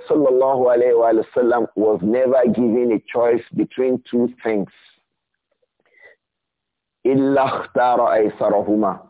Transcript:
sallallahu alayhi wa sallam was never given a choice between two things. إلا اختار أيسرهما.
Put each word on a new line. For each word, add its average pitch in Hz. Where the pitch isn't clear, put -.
sallallahu 131
alayhi 120
wa 113
sallam 120
was 107
never 123
given 120
a 101
choice 120
between 127
two 120
things. 107
إلا 135
اختار 123
أيسرهما. 104